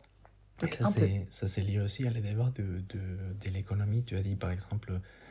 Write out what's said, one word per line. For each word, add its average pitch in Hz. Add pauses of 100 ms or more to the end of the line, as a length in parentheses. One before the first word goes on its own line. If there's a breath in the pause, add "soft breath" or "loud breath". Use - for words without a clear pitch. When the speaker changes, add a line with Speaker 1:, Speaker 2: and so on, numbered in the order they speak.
(600)
Speaker 1:
Et 175
Speaker 2:
Donc, -
Speaker 1:
ça, 120
Speaker 2:
un 202
peu. 107
Speaker 1:
c'est, 98
ça, -
c'est 98
lié 98
aussi 101
à 120
la 117
débat 110
de, 92
de, 95 (400)
de 98
l'économie. 101
Tu 120
as 95
dit, 98
par 90
exemple... 92 (320 loud breath)